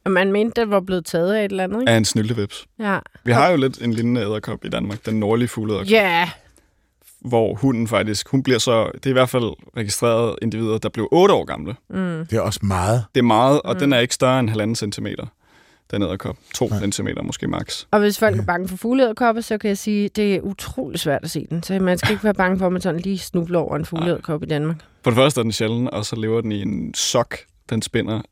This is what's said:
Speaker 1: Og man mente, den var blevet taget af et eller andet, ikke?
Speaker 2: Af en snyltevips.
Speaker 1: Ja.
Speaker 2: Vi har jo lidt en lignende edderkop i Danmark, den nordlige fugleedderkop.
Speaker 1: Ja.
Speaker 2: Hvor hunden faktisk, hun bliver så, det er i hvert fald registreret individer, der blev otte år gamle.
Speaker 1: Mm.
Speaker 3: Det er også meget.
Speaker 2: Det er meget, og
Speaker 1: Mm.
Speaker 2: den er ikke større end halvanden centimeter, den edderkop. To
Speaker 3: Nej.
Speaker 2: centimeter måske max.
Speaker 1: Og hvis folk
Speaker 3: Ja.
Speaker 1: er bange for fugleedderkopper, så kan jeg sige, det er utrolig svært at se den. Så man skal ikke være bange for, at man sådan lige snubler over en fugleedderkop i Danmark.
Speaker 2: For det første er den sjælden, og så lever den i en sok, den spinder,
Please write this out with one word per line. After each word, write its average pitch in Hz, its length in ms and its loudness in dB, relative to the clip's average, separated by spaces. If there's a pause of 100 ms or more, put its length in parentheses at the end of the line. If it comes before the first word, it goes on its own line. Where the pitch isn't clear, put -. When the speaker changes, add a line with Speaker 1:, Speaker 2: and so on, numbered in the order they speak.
Speaker 1:
Og 196 80 0
man 190 200 2
mente, 220 300 0
den 220 80 -2
var 202 100 2
blevet 185 260 -2
taget 180 300 0
af 214 100 0
et 196 60 -4
eller 190 120 -4
andet, 202 180 -4
ikke? 254 100 2
Speaker 2:
Af 113 60 6
en 110 80 2
snyltevips. 107 600 -4 (120)
Speaker 1:
Ja. 196 200 -2 (240)
Speaker 2:
Vi - 80 2
har 135 180 6
jo 175 80 4
lidt 131 240 0
en 117 120 -2
lignende 117 280 0
edderkop 107 440 -4
i 110 40 -8
Danmark, 113 360 -4
den 110 140 -2
nordlige 113 280 2
fugleedderkop. 107 440 -4
Speaker 1:
Ja. 175 380 4 (920)
Speaker 2:
Hvor 113 340 2
hunden 117 320 2
faktisk, 107 420 0
hun 135 140 2
bliver 123 160 4
så, 113 340 2
det - 120 -10
er 139 40 0
i 131 40 2
hvert 127 160 4
fald - 480 -4
registreret 113 640 0
individer, 110 360 -2
der 107 120 -4
blev 110 220 -2
otte 185 220 6
år 104 120 2
gamle. 76 300 -8 (140)
Speaker 1:
Mm. 175 360 -6
Speaker 3:
Det 160 80 -6
er 110 80 2
også 101 220 -2
meget. 101 420 2 (100)
Speaker 2:
Det 127 60 4
er 123 40 4
meget, 123 360 6
og - 120 -2
Speaker 1:
Mm. - 60 -4
Speaker 2:
den 143 140 2
er 123 60 4
ikke 123 140 0
større 131 260 2
end 120 100 0
halvanden 107 260 0
centimeter, 107 500 -6 (680)
den 104 100 -2
edderkop. 95 360 -4 (160)
To 123 140 0
Speaker 3:
Nej. 104 120 -2
Speaker 2:
centimeter 101 440 -4
måske - 240 -6
max. - 440 -6
Speaker 1:
Og 208 80 4
hvis 208 200 2
folk 214 160 2
Speaker 3:
Ja. 208 60 -2
Speaker 1:
er - 40 -4
bange 180 220 -2
for 185 100 -10
fugleedderkopper, 233 640 2
så 214 160 -4
kan 214 100 -4
jeg 202 100 0
sige, 208 320 0
det 202 260 0
er 180 60 -2
utrolig - 580 -8
svært 143 240 0
at 165 80 -8
se - 180 -6
den. 165 140 -4
Så 190 160 -2
man 185 180 2
skal - 140 0
ikke 208 120 -2
være 214 100 4
bange 190 260 2
for, 185 60 2
at 180 60 2
man 185 100 -2
sådan 175 200 -2
lige 190 180 -4
snubler 170 400 -2
over - 160 -2
en 160 100 -4
fugleedderkop 165 580 -4
i - 20 -6
Danmark. 156 320 -2 (260)
Speaker 2:
For 123 80 4
det 110 60 2
første 135 220 4
er 117 40 2
den 113 80 0
sjælden, 117 380 0
og 104 160 -4
så 117 100 -6
lever 110 260 0
den 113 100 -4
i 104 100 -4
en 101 320 -4
sok, - 440 0 (320)
den 110 120 -2
spinder, 110 400 -2 (100)